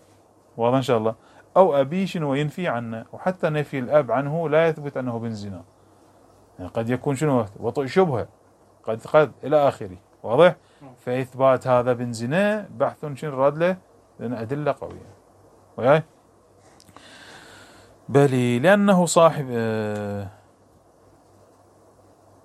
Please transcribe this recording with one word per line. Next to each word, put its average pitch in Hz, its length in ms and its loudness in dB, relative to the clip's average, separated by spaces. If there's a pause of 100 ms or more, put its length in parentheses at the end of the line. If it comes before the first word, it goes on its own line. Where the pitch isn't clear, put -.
(580)
واضح 120 180 2
إن 135 60 2
شاء 123 160 0
الله؟ 110 180 -2 (420)
أو 180 180 6
أبي 156 320 0
شنو 151 260 -4
ينفي 151 340 -4
عنه، 117 460 -6
وحتى 185 360 -4
نفي 147 300 -4
الأب 127 320 2
عنه 143 380 -2
لا 160 180 4
يثبت 147 300 -6
أنه 123 220 -4
بن 117 120 -6
زنا. 101 320 -12 (960)
يعني 90 120 -14
قد 117 180 -6
يكون 127 260 -4
شنو؟ 131 300 0 (140)
وطئ 127 280 -4
شبهة. 135 400 0 (560)
قد، 110 180 -6
قد 151 300 4 (120)
إلى 143 240 2
آخره. 95 300 -4 (260)
واضح؟ 156 320 4 (420)
فإثبات 131 680 0
هذا 123 260 2
بن 120 200 -4
زنا 190 640 -2
بحث 135 360 -4
شنو 139 240 -8
راد 143 200 2
له؟ 180 200 0 (420)
لأن 117 140 -8
أدلة 139 480 -6
قوية. 90 320 -16 (640)
وياي؟ 143 260 4 (2000)
بلي 123 500 4
لأنه 196 460 4
صاحب، 156 460 4
آه، 107 760 -4 (2250)